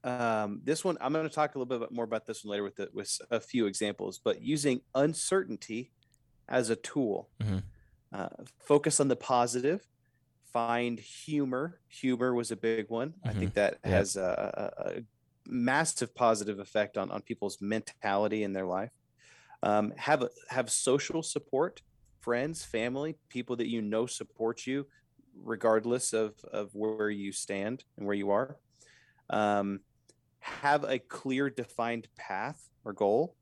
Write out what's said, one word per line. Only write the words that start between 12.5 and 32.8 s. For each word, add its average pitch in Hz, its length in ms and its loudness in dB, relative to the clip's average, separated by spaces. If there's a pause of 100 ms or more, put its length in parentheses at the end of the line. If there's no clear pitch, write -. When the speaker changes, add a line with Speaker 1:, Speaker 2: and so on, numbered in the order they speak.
Speaker 1:
a 107 40 -2
big 113 320 0
one. 127 260 -2 (100)
I 120 60 0
Speaker 2:
Mm-hmm. 107 100 -2
Speaker 1:
think 92 140 0
that 101 300 2
Speaker 2:
Yep. 98 80 2
Speaker 1:
has 101 240 4
a, - 560 -2 (140)
a, 50 120 -2
a 120 40 -8 (460)
massive 127 640 0
positive 104 460 2
effect 104 360 0
on, 98 140 -2
on 98 120 -6
people's - 380 -6
mentality 107 840 0
in 98 80 -2
their 95 140 -2
life. 92 260 -4 (680)
Um, 104 340 2
have, 139 320 2 (220)
have 123 200 -2
social 143 520 2
support, 151 600 -2 (380)
friends, 135 440 -2
family, 135 540 -4 (100)
people 123 280 -4
that 117 120 0
you 117 140 0
know 110 240 0
support - 600 -4
you 139 200 -4 (480)
regardless 113 760 2
of, 110 320 0
of 104 300 -6
where 107 360 0
you 101 220 -6
stand 101 520 -4 (120)
and 104 100 -6
where 101 100 0
you 98 140 0
are. 127 280 2 (720)
Um, 101 500 2 (600)
have 143 440 2
a 131 140 0
clear 135 520 -2
defined 117 680 -4
path 107 540 -8 (140)